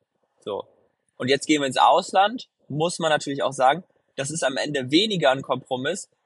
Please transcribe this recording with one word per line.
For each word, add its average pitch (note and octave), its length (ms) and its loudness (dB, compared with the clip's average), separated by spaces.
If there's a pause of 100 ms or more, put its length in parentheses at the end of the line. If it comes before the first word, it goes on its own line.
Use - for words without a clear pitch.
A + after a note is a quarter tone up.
(420)
So. G2+ 240 -8 (520)
Und C3 120 -4
jetzt C#3 180 0
gehen D3+ 140 4
wir C3+ 60 0
ins C3 100 -4
Ausland, F#3+ 720 2 (180)
muss D#3+ 320 -4
man E3 100 0
natürlich C#3+ 320 -2
auch C3+ 120 -2
sagen, C3+ 300 2 (320)
das C#3+ 140 -6
ist E3 140 -4
am D3+ 140 -2
Ende C3+ 340 -4
weniger E3+ 400 2
ein C3+ 100 -2
Kompromiss, C3 680 -6 (160)